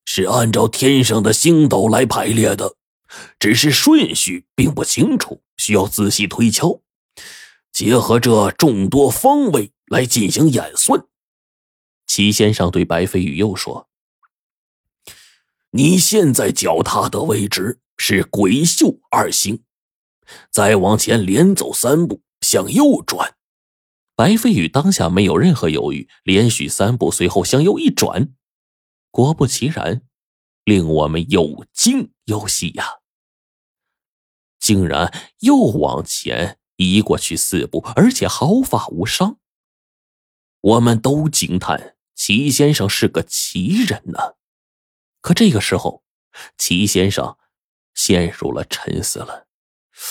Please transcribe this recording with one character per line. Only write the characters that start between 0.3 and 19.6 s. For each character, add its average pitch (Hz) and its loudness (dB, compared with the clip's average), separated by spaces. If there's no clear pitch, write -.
照 113 2
天 131 2
上 110 0
的 107 2
星 156 4
斗 107 0
来 113 2
排 98 -4
列 104 0
的， 95 -8
只 107 2
是 143 2
顺 269 2
序 90 -6
并 - 0
不 120 -6
清 233 0
楚， - -10
需 - -2
要 95 2
仔 101 -2
细 104 -2
推 113 0
敲， 160 -2
结 120 0
合 113 2
这 110 2
众 98 2
多 139 2
方 269 2
位 104 -2
来 127 -2
进 104 -2
行 156 2
演 110 -2
算。” - 0
齐 104 0
先 107 2
生 87 -2
对 90 0
白 85 -2
飞 95 -2
宇 73 -4
又 98 -2
说 - -12
，“你 160 4
现 180 2
在 - 0
脚 - -2
踏 - -2
的 - -6
位 95 -2
置 101 -6
是 - 0
鬼 139 0
宿 - 0
二 120 0
星， - -4